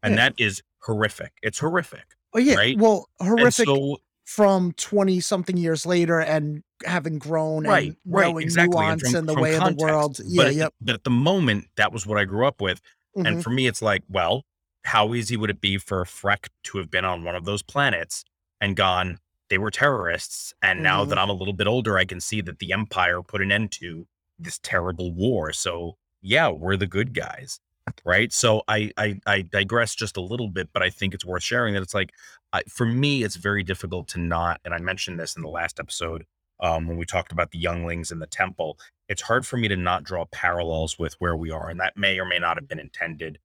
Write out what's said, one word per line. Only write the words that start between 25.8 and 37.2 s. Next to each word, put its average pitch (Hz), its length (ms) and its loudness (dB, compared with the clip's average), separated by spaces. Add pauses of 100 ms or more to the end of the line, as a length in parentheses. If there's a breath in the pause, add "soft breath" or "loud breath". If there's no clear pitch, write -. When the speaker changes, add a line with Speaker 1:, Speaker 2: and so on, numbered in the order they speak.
Speaker 1:
yeah, 135 280 2
we're 87 280 -2
the 95 100 0
good 113 260 -2
guys." - 460 -10 (460)
Right? 98 260 2
So 110 380 4
I, 107 280 0
I, 101 300 -2
I 101 140 4
digress 101 520 0
just - 220 -6
a 95 60 -6
little 110 280 -6
bit, 90 220 -6
but 95 100 0
I 92 80 2
think 95 240 -4
it's - 120 -10
worth 90 180 -6
sharing 120 300 0
that 98 100 -2
it's 90 100 -12
like, 95 200 -2 (400 loud breath)
I, 90 160 -2
for - 160 -2
me, 131 380 2
it's 101 120 -4
very 101 260 -2
difficult 90 480 -6
to - 120 -6
not, 85 420 -2
and 87 100 -8
I 85 60 -6
mentioned 90 400 -6
this 80 160 -8
in 85 60 -12
the 80 80 -10
last 82 320 -10
episode, 82 440 -8 (360)
um, 82 260 -2
when 85 100 -6
we 85 80 -6
talked - 280 -4